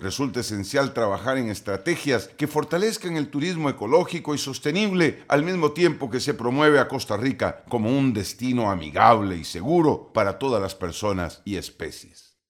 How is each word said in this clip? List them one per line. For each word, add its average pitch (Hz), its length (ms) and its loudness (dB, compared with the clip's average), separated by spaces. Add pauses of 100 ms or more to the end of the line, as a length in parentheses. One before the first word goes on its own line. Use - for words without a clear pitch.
resulta 120 380 -4
esencial 113 540 -2
trabajar 113 440 0
en 117 120 -2
estrategias 104 800 -2
que - 180 -4
fortalezcan 170 680 -2
el 143 140 -2
turismo 156 400 -2
ecológico 147 640 0
y 139 60 -4
sostenible, 165 880 0
al 147 160 4
mismo 175 280 0
tiempo 156 380 0
que 120 100 -4
se 139 140 -2
promueve 139 460 4
a 123 80 2
Costa 113 280 -4
Rica 113 540 -2
como 117 260 0
un 135 160 2
destino 113 600 -2
amigable 92 680 4
y 80 60 -8
seguro 139 720 0
para 98 240 2
todas 127 200 0
las 95 140 -4
personas 92 720 -4
y 101 120 -4
especies. - 840 -14 (100)